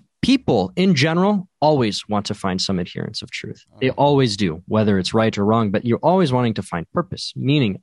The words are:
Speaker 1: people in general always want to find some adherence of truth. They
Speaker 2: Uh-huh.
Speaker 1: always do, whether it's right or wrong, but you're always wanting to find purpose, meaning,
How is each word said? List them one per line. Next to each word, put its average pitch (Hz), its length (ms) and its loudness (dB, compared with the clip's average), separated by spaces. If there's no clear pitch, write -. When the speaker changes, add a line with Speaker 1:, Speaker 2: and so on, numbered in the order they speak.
Speaker 1:
people 127 560 0
in 185 180 4
general 180 540 2
always 135 460 2
want 104 200 -2
to 104 80 -4
find 92 260 -2
some 95 180 -2
adherence - 440 -8
of - 80 -16
truth. - 340 -14
They 131 80 2
Speaker 2:
Uh-huh. 143 140 -2
Speaker 1:
always 135 340 2
do, 87 320 -2
whether 104 300 2
it's 90 160 -4
right 110 240 2
or 101 80 0
wrong, 110 240 2
but 104 160 -2
you're 117 160 0
always 165 300 2
wanting 123 220 0
to 101 80 -6
find 82 300 -8
purpose, - 420 -6
meaning, 127 480 0